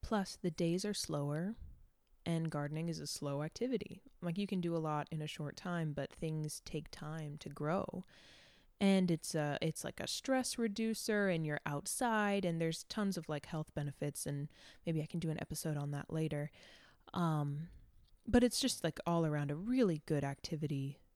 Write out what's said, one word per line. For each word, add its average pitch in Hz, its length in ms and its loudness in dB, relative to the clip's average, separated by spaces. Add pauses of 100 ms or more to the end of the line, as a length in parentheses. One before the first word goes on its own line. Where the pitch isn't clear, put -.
Plus, 202 400 -2
the 175 100 2
days 170 340 2
are 208 80 -2
slower, 156 600 -2 (680)
and 165 260 0
gardening 151 380 -2
is 160 100 -4
a 147 80 -6
slow 143 340 -4
activity. 233 600 -4 (200)
Like, 175 160 -2
you 202 100 0
can 185 140 0
do 170 140 0
a - 20 2
lot 151 340 0
in 156 100 -4
a 151 60 -4
short - 280 -6
time, 170 380 -2
but 143 200 -4
things 156 500 -4
take - 280 -6
time 151 480 -8
to - 100 -10
grow. 156 560 -2 (760)
And 190 300 6
it's - 240 0
a, 147 280 2
it's - 220 -2
like - 160 -6
a - 80 -4
stress - 500 0
reducer, 214 720 2
and 160 160 2
you're 147 200 0
outside, 202 800 2
and 165 160 2
there's 165 220 0
tons 196 340 0
of, 160 100 -6
like, 151 200 -2
health 156 260 -4
benefits, 147 520 -4
and 143 220 -2 (380)
maybe 160 160 2
I 156 60 -4
can 170 120 -4
do 160 120 0
an - 100 -2
episode 151 360 -2
on 143 140 -2
that 143 220 -4
later. 151 380 0 (640)
Um, 156 560 2 (580)
but 240 160 8
it's 240 160 4
just, - 240 2
like, 165 240 0
all 170 180 4
around 147 240 0
a 147 60 0
really 202 500 4
good 143 180 2
activity 139 760 -2 (160)